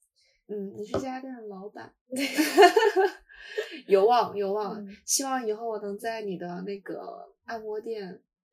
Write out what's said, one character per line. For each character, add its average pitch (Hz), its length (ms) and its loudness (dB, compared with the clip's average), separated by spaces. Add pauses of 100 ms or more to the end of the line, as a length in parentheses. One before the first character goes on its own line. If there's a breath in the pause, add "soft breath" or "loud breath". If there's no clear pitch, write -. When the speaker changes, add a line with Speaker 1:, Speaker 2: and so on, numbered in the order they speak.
(480)
Speaker 1:
嗯， 202 280 -6
你 208 80 -8
是 - 80 -8
这 262 80 0
家 262 200 -6
店 262 140 -12
的 233 80 -14
老 202 260 -12
板。 - 240 -16 (160)
Speaker 2:
对。 262 180 -2
Speaker 1:
<laughs> 349 1600 4
有 196 200 6
望， 220 300 4
有 196 160 -2
望。 208 280 -4
Speaker 2:
嗯。 202 240 -14
Speaker 1:
希 - 200 0
望 262 200 -2
以 214 80 0
后 226 160 -6
我 214 120 -4
能 202 180 -6
在 226 240 -6
你 196 140 -6
的 175 260 -8
那 202 180 -8
个 - 520 -12 (120)
按 226 160 -10
摩 214 200 -8
店 208 400 -10 (320)